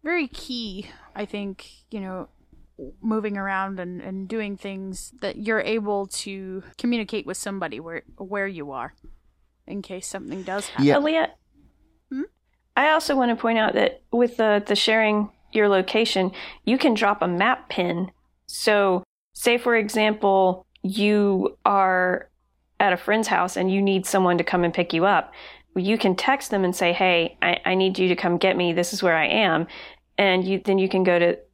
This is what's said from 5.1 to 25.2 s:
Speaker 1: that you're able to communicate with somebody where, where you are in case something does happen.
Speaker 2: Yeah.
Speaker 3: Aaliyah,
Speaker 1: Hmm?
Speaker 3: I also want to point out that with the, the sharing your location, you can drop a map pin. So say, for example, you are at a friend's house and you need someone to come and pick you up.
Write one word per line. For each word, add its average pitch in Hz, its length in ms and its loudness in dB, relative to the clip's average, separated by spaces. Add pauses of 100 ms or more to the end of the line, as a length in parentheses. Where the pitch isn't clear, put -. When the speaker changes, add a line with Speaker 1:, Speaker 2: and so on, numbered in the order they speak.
Speaker 1:
that 202 160 -6
you're 220 240 0
able 208 480 -2
to 190 560 -10 (120)
communicate 226 480 -4
with - 120 -8
somebody 180 420 -8
where, 165 240 -12 (160)
where 196 300 -6
you 151 240 -10
are 131 220 -8 (720)
in 196 160 -10
case 185 280 -12
something 185 340 -10
does 190 280 -6
happen. 269 160 0
Speaker 2:
Yeah. 285 100 6
Speaker 3:
Aaliyah, 311 320 0 (840)
Speaker 1:
Hmm? 269 120 -8 (540)
Speaker 3:
I 294 140 4
also 311 240 2
want 254 160 2
to 233 100 -2
point 226 180 0
out 214 160 2
that - 360 0
with 240 280 2
the, 208 280 2
the 208 80 0
sharing 214 560 2 (220)
your 208 160 4
location, 190 640 2 (320)
you 247 140 2
can 254 160 4
drop 208 280 0
a 175 60 0
map 202 400 0
pin. 175 420 -2 (360)
So 196 580 2 (300)
say, 240 220 2
for 240 200 2
example, 208 920 2 (160)
you 202 840 2
are 185 640 2 (520)
at 196 120 4
a 175 40 2
friend's 214 320 0
house 180 280 0
and 185 160 0
you 196 80 2
need 196 240 2
someone 185 340 2
to 175 40 0
come 175 220 0
and 170 100 0
pick 175 180 -2
you 165 120 2
up. 190 280 2 (440)